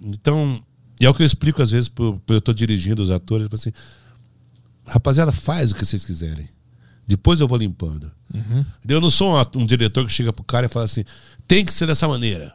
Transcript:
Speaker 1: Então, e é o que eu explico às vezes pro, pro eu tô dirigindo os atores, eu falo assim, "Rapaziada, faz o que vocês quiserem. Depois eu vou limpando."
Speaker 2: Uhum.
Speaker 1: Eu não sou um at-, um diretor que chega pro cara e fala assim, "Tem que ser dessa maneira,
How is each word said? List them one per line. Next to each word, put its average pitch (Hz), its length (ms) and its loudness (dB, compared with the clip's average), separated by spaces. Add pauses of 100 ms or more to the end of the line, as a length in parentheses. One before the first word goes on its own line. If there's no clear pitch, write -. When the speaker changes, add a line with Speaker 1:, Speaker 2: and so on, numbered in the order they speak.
Speaker 1:
Então, 135 580 -2 (380)
e 123 60 6
é 131 40 8
o 139 40 6
que - 80 -2
eu 160 40 6
explico 151 360 2
às 110 100 2
vezes 120 180 0
pro, 110 360 -4
pro 113 120 2
eu 107 40 2
tô - 120 0
dirigindo 107 500 -2
os 92 80 0
atores, 107 320 -2
eu 107 60 -6
falo 107 120 -8
assim, 110 120 -6 (1120)
"Rapaziada, 139 480 2
faz 147 380 -2
o 104 40 -6
que - 100 -6
vocês 98 200 -4
quiserem. 78 440 -10 (580)
Depois 107 320 2
eu 143 80 2
vou 123 100 0
limpando." 80 540 -6 (220)
Speaker 2:
Uhum. 113 320 -4 (240)
Speaker 1:
Eu 151 100 2
não 170 100 2
sou 190 240 4
um 147 40 4
at-, 127 200 2
um 120 80 2
diretor 117 400 0
que 107 60 -8
chega 113 220 -2
pro - 100 -14
cara 123 220 -2
e 117 40 -4
fala 117 160 -4
assim, 107 200 -4 (420)
"Tem 196 160 4
que 175 100 -2
ser 170 140 0
dessa 156 220 2
maneira, 110 460 -4